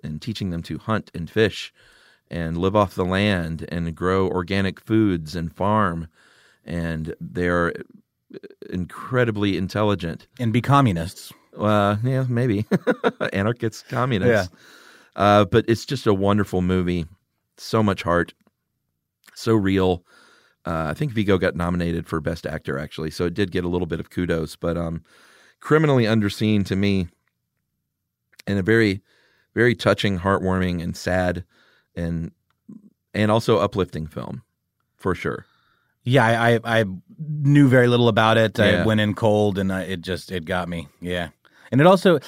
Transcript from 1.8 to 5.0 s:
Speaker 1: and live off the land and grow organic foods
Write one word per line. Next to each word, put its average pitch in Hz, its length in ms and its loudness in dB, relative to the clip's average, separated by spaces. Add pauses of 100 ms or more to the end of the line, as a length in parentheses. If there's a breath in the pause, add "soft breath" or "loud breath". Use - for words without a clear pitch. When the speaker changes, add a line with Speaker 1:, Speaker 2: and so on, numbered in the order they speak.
Speaker 1:
and 82 280 -6
live 95 180 0
off 101 180 2
the 92 100 0
land 90 640 -2
and 82 280 -6
grow 92 320 0
organic 92 520 -4
foods 92 540 0